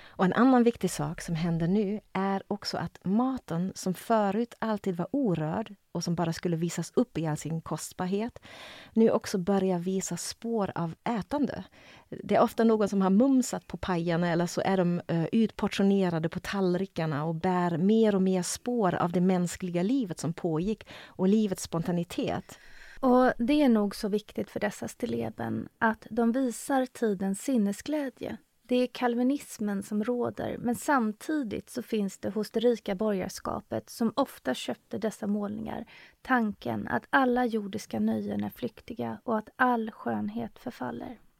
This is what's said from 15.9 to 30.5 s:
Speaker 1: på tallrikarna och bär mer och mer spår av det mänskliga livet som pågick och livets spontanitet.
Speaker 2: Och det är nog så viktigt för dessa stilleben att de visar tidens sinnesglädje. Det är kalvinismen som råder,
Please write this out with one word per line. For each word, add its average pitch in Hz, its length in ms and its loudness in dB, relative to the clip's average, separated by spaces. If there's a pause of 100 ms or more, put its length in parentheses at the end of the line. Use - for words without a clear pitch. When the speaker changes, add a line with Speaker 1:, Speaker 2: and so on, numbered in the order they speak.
Speaker 1:
på 180 100 -6
tallrikarna 175 880 -2
och 165 100 -2
bär 175 420 0
mer 208 380 6
och 185 60 2
mer 185 200 2
spår 208 540 0
av 175 160 0
det 180 100 2
mänskliga 180 640 0
livet 214 360 -2
som 165 140 -4
pågick 180 540 -2 (200)
och - 200 0
livets 208 360 4
spontanitet. 170 960 -4 (400)
Speaker 2:
Och 254 380 6
det 294 240 2
är 269 80 6
nog 208 260 4
så - 120 -6
viktigt 208 420 -4
för - 100 -8
dessa 208 280 -4
stilleben - 920 -6
att 220 320 0
de 233 220 2
visar 262 540 0
tidens 196 560 -2
sinnesglädje. 254 960 -2 (240)
Det - 140 0
är 247 120 4
kalvinismen 240 960 -2
som 208 200 -2
råder, 240 560 -2